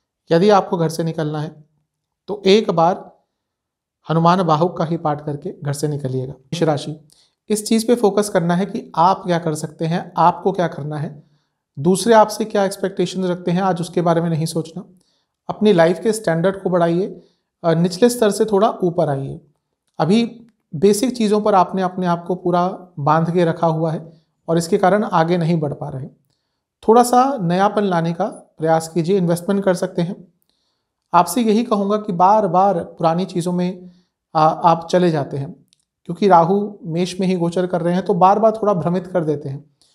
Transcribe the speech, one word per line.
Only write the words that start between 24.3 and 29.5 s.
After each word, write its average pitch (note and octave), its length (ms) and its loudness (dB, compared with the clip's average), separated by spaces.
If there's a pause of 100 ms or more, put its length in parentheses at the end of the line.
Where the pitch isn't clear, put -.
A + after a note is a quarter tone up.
और E3 100 0
इसके F3 200 0
कारण G3 260 2
आगे E3+ 340 0
नहीं E3 220 0
बढ़ C#3+ 140 -4
पा D3 160 -10
रहे। D3 180 -12 (800)
थोड़ा A#3 160 6
सा B3+ 380 2
नयापन G3 420 0
लाने E3+ 300 -2
का F3+ 140 -4
प्रयास D#3+ 600 -2
कीजिए, F3+ 300 0
इन्वेस्टमेंट F3 460 0